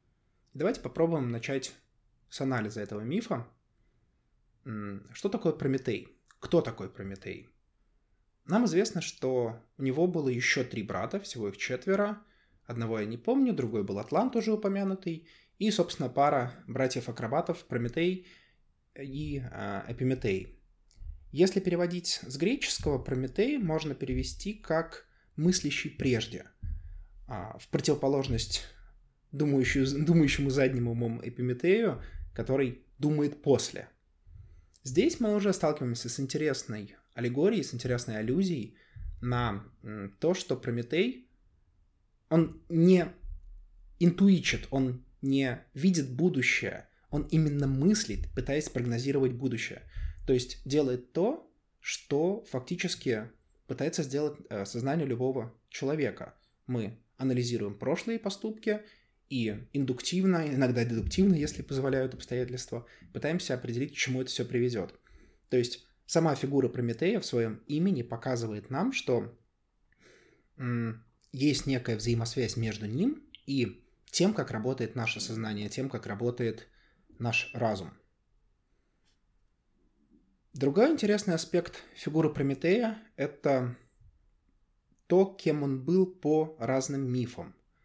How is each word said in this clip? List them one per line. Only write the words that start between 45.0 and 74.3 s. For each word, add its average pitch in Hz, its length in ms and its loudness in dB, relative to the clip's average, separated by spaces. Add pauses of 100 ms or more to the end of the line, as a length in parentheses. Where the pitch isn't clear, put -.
не 135 420 2 (100)
видит 147 380 2
будущее, 127 800 0 (200)
он 147 140 0
именно 147 440 2
мыслит, 135 640 2
пытаясь 139 360 -2
прогнозировать 127 640 0
будущее. 120 500 -4 (420)
То 135 80 4
есть 127 320 0
делает 131 480 0
то, 226 360 0 (300)
что 180 640 -2
фактически 127 840 -2 (380)
пытается 156 360 -2
сделать, 147 360 -2 (100)
э, 98 160 -4
сознание 135 400 -2
любого 127 480 -2 (160)
человека. 139 640 -4 (340)
Мы 117 320 -4 (180)
анализируем 120 600 -2
прошлые 226 420 -2
поступки, 214 640 -4 (480)
и 113 440 -2
индуктивно, 160 760 2
иногда 127 380 2
дедуктивно, 120 480 4
если 147 280 0
позволяют 131 520 0
обстоятельства, 123 720 -6 (280)
пытаемся 151 420 -2
определить, 120 380 -4
к - 40 -16
чему 127 240 0
это 127 80 -4
все 123 160 -2
приведет. 117 540 -2 (500)
То 127 80 2
есть - 300 -2 (180)
сама 160 300 2
фигура 135 340 2
Прометея 127 500 0
в - 60 -6
своем 113 420 -2
имени 156 340 0
показывает 117 680 -4
нам, 175 220 -2
что, 120 460 -2 (1200)
м, 117 460 -4 (280)
есть 135 340 2
некая 120 300 0
взаимосвязь 117 640 0
между 110 280 -2
ним 180 380 0 (220)
и 131 380 -2 (280)
тем, 190 220 4